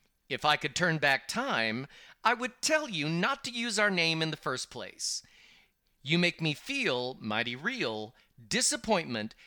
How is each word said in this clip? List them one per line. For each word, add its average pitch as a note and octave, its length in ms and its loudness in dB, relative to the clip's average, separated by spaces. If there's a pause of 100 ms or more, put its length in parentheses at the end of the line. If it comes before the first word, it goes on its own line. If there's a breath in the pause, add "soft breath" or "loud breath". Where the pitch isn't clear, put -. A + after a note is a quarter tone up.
(280 soft breath)
If B2+ 160 -4
I D3+ 140 6
could C#3+ 180 -4
turn E3 220 2
back C#3 300 2
time, C3+ 580 0 (380 loud breath)
I A#3 100 4
would A#3+ 280 -6
tell D#4 280 2
you D3+ 180 -2
not F#3+ 360 0
to B3+ 80 -8
use A#3 260 -4
our G#3 140 4
name E3 320 2
in D#3 80 0
the D3+ 40 -4
first - 360 -6
place. - 500 -6 (800 loud breath)
You D3 160 0
make F3 240 2
me D#3 120 0
feel, C3+ 680 -2
mighty A2+ 340 -2
real, C3+ 600 -4 (320 soft breath)
disappointment F3 880 0 (120)